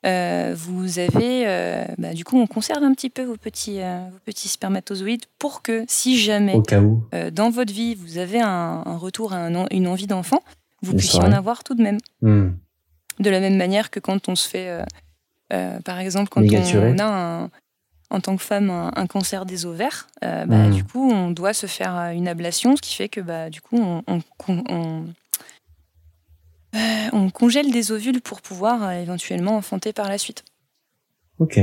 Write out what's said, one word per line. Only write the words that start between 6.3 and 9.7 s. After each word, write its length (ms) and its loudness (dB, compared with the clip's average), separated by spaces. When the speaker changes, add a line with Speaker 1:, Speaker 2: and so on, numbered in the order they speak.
Speaker 2:
Au 80 8
cas 180 4
où. 240 4
Speaker 1:
euh, 160 -4
dans 200 2
votre 220 -2
vie, 240 -4
vous 220 -12
avez 220 -2
un, 460 -2
un 100 -6
retour 360 -6
à 60 -4
un 180 -2
en-, 160 0